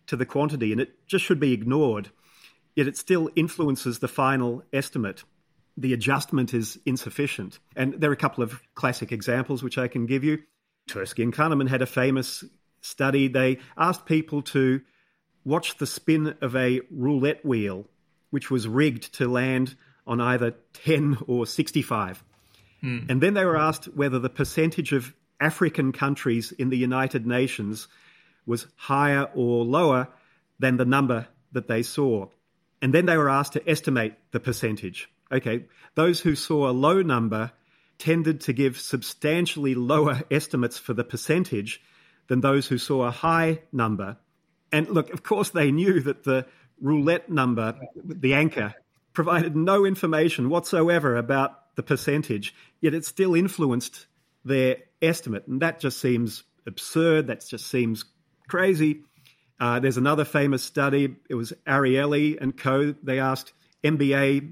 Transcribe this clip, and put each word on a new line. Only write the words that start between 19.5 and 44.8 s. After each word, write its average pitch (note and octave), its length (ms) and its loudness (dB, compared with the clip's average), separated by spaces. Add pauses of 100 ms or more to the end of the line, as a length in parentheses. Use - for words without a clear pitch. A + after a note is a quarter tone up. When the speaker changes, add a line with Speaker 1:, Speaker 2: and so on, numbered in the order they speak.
Speaker 1:
on A#2+ 160 -2
either A#2+ 340 2 (180)
ten D3 440 0 (100)
or A#2+ 180 0
sixty-five. A2 800 -4 (580)
Speaker 2:
Hmm. B2 180 -6 (100)
Speaker 1:
And C3 120 2
then F#3+ 120 4
they G3 120 2
were E3 120 2
asked D#3 280 0
whether C3+ 340 -2
the B2+ 100 -2
percentage D#3+ 640 -2
of C3 220 -2 (300)
African D#3 480 0
countries B2+ 640 -2
in C3 160 -2
the C3 80 0
United B2+ 500 -2
Nations A#2+ 600 -2 (580)
was A#2 300 -4
higher C#3 600 0
or A#2+ 300 2
lower C3+ 420 2 (520)
than B2+ 180 2
the B2+ 80 2
number B2 420 2 (240)
that B2 160 -4
they A#2 160 0
saw. A#2 440 -2 (540)
And C3 120 4
then F3 120 6
they E3+ 120 4
were D3 120 4
asked C3+ 240 0
to E3+ 160 -2
estimate B2+ 440 0 (180)
the A#2+ 80 -4
percentage. G#2+ 720 -4 (220)
Okay, B2 340 -2 (300)
those E3+ 260 4
who D#3 140 2
saw C#3+ 340 0
a - 20 0
low D3+ 300 4
number A2+ 500 0 (460)
tended D#3+ 440 0
to C#3 120 -4
give B2+ 260 0
substantially D3 960 -2
lower C3+ 500 2
<laughs> - 60 -6
estimates C#3 460 0
for - 160 -8
the A2+ 100 -2
percentage A#2+ 800 -2 (460)
than B2+ 140 2
those C#3 260 2
who B2+ 100 -2
saw C3 260 -2
a A#2+ 80 -2
high E3 480 0 (120)
number. A2 460 -2 (540)
And D#3 180 0